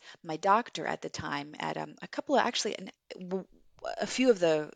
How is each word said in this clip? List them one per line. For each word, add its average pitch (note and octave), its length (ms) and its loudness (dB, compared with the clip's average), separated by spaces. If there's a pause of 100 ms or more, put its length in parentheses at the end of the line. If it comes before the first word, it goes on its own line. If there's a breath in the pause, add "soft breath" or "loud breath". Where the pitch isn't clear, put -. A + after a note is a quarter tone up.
(220 loud breath)
my D#3+ 140 -6
doctor G3 500 2
at - 160 -4
the D#3 60 -6
time D3+ 500 -6
at, D#3 180 -4
um, D#3 240 -8
a F3+ 60 -12
couple - 300 -2
of, G#3+ 100 6
actually, - 320 -2
an, F#3+ 120 -12 (280)
w-, F#3 280 -6 (540)
a - 80 -4
few C4 200 2
of G3+ 120 8
the, D#3 360 4